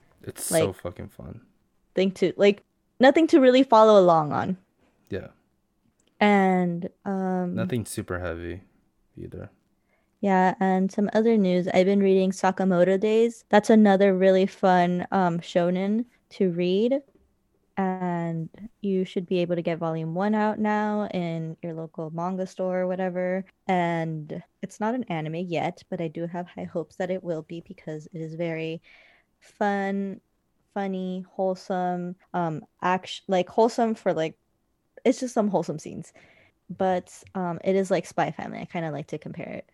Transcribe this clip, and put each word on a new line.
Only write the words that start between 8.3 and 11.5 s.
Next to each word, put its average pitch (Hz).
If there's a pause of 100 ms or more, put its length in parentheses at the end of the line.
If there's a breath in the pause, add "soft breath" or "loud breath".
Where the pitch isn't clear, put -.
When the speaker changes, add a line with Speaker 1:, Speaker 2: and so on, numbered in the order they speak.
Speaker 1:
either. 90 (680)
Speaker 2:
Yeah, 185
and 190
some 208
other 226
news. 180